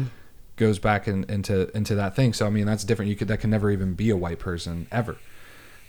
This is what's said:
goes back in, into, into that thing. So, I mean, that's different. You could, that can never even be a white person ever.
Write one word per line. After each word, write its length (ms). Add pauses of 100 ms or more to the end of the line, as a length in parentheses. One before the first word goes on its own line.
(560)
goes 240
back 280
in, 200
into, 480
into 200
that 200
thing. 180
So, 120
I 40
mean, 160
that's 180
different. 260
You 60
could, 140
that 100
can 100
never 220
even 220
be 160
a 80
white 220
person 520
ever. 260 (720)